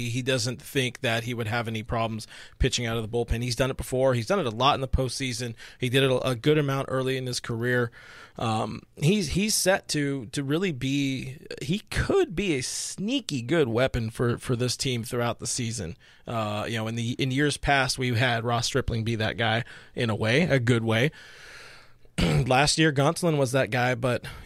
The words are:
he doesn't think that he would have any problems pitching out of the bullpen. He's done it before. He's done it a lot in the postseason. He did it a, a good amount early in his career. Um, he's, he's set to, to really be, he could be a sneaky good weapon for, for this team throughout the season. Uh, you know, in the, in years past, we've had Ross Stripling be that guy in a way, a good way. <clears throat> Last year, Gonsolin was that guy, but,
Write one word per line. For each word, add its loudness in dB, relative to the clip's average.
he -2
doesn't 0
think -2
that 0
he -6
would -4
have -2
any -4
problems -4
pitching 2
out -2
of -2
the -8
bullpen. 0
He's -2
done 2
it -6
before. 2
He's 0
done 2
it 0
a 0
lot 4
in -2
the -4
postseason. -2
He 0
did 4
it 4
a, 2
a 0
good 4
amount 0
early 0
in -6
his -4
career. 0
Um, -2
he's, 2
he's 0
set 2
to, -2
to -4
really 0
be, -2
he -2
could 2
be 0
a -2
sneaky -4
good 2
weapon 0
for, 0
for -2
this -2
team -2
throughout -2
the -8
season. -4
Uh, -4
you -4
know, -4
in -4
the, -2
in 0
years 2
past, 2
we've 0
had 2
Ross 0
Stripling 0
be -2
that -2
guy 0
in -2
a 0
way, 2
a 2
good 4
way. 2
<clears throat> 4
Last 4
year, 6
Gonsolin 2
was 2
that 2
guy, 2
but, -2